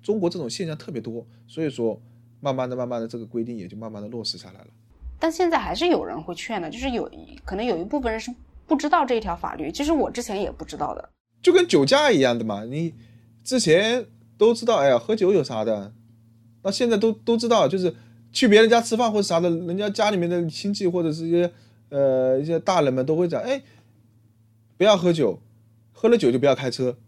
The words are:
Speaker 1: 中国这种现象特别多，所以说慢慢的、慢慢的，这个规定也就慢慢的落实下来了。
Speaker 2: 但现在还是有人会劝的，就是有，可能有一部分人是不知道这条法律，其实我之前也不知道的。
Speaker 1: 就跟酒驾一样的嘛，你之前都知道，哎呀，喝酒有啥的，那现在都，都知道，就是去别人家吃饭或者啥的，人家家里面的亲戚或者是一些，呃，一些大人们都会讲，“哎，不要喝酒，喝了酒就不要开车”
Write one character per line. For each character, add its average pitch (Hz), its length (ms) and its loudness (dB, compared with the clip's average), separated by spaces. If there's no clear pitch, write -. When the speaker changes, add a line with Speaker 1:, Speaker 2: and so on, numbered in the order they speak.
Speaker 1:
中 214 180 -2
国 170 100 0
这 185 80 -8
种 135 120 -8
现 175 180 -6
象 156 100 -8
特 - 140 -16
别 127 80 -6
多， 113 260 -10
所 - 160 -8
以 151 60 -2
说 117 280 -2
慢 139 120 -2
慢 127 160 -4
的、 127 60 -6
慢 123 100 -4
慢 120 140 -6
的， 113 80 -6
这 117 100 -12
个 113 80 -12
规 117 160 -6
定 120 140 -8
也 90 140 -12
就 101 80 -16
慢 110 120 -12
慢 104 140 -14
的 104 60 -12
落 120 120 -10
实 95 160 -8
下 90 120 -20
来 95 100 -20
了。 - 80 -20
Speaker 2:
但 320 140 0
现 339 180 0
在 330 80 2
还 175 160 -4
是 285 140 -2
有 220 160 2
人 104 180 -10
会 170 140 -10
劝 208 260 -8
的， 160 80 -8
就 196 80 -12
是 262 120 -6
有， 233 200 -6
可 190 100 -8
能 214 100 -4
有 208 120 -2
一 165 80 -6
部 277 160 -4
分 233 100 -4
人 220 80 -6
是 220 100 -12
不 320 80 2
知 285 140 -2
道 320 160 4
这 247 160 0
条 190 120 -6
法 180 220 -8
律， - 160 -8
其 - 100 -8
实 302 120 0
我 247 180 0
之 233 100 -8
前 208 200 -6
也 175 100 -6
不 - 140 -14
知 - 100 -16
道 147 180 -6
的。 - 160 -14
Speaker 1:
就 359 120 6
跟 349 120 6
酒 151 200 4
驾 277 260 4
一 165 80 4
样 123 180 4
的 113 60 -6
嘛， 107 220 -6
你 156 280 -6
之 254 120 -2
前 220 480 2
都 226 160 6
知 226 120 -4
道， 233 100 2
哎 139 140 4
呀， 120 100 4
喝 214 160 -2
酒 196 160 2
有 185 100 4
啥 117 220 -4
的， 107 300 -4
那 196 60 -2
现 240 200 0
在 220 80 2
都， 220 160 2
都 233 240 -2
知 233 100 -4
道， 220 180 4
就 190 120 0
是 180 180 -2
去 - 120 0
别 214 140 8
人 220 100 8
家 233 120 6
吃 233 160 -4
饭 240 120 2
或 208 100 0
者 196 40 0
啥 170 160 0
的， 175 100 0
人 170 280 -4
家 208 120 -4
家 208 220 0
里 196 60 -2
面 170 120 0
的 175 200 -2
亲 202 240 -6
戚 202 120 -4
或 175 160 0
者 160 120 0
是 165 120 -8
一 165 60 -2
些， 170 180 2
呃， 131 500 2
一 143 80 -2
些 160 140 -2
大 180 220 2
人 135 120 2
们 131 120 -2
都 156 100 0
会 175 100 0
讲 170 180 -4
，“哎， 262 180 -4
不 - 80 0
要 202 140 6
喝 175 160 2
酒， 127 260 0
喝 - 160 0
了 240 80 6
酒 143 120 4
就 127 80 0
不 123 80 0
要 135 80 6
开 131 160 -4
车” 123 280 -4